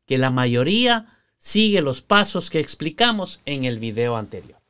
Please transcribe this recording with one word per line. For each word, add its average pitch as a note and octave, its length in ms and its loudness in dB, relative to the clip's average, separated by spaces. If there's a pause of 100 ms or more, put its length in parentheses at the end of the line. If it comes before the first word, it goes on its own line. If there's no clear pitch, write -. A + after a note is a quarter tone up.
que C3 120 0
la C3 140 2
mayoría E3+ 760 2 (300)
sigue G3+ 440 2
los C3+ 200 -2
pasos G3+ 480 0
que D#3+ 100 -2
explicamos F3+ 840 -2
en C#3 180 -4
el A#2+ 160 -2
video A2+ 380 -2
anterior. G#2 420 -12 (100)